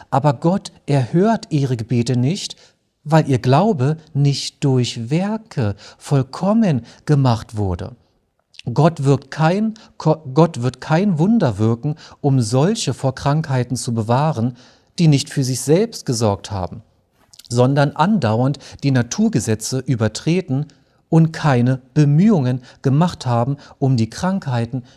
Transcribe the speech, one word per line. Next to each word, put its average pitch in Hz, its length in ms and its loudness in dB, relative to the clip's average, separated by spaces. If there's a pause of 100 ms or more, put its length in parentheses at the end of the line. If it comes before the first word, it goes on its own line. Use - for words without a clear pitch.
(100)
Aber 139 240 2
Gott 180 360 -2 (160)
erhört 165 640 0
ihre 135 260 0
Gebete 120 400 -2
nicht, 135 400 -2 (500)
weil 151 220 2
ihr 135 100 2
Glaube 147 600 2 (160)
nicht 139 500 -2
durch 123 460 -2
Werke 170 640 -4 (220)
vollkommen 165 880 0 (180)
gemacht 131 540 0
wurde. 92 380 -4 (760)
Gott 151 320 2
wirkt 135 260 2
kein, 196 440 0 (240)
Ko-, 156 240 0 (100)
Gott 156 300 2
wird 123 180 -4
kein 175 380 0
Wunder 175 400 2
wirken, 117 380 0 (260)
um 135 180 2
solche 131 540 0
vor 131 200 -4
Krankheiten 139 600 -2
zu 120 160 -6
bewahren, 120 640 0 (420)
die 170 100 4
nicht 139 200 4
für 143 160 -2
sich 123 160 -4
selbst 196 460 0
gesorgt 110 440 -2
haben, 95 300 -8 (720)
sondern 139 440 2
andauernd 143 640 0 (240)
die 139 80 0
Naturgesetze 127 920 -2
übertreten 139 880 -2 (420)
und 160 240 4
keine 127 480 2 (100)
Bemühungen 147 680 2 (180)
gemacht 147 460 0
haben, 123 320 0 (200)
um 135 200 2
die 110 100 0
Krankheiten 131 760 -4 (120)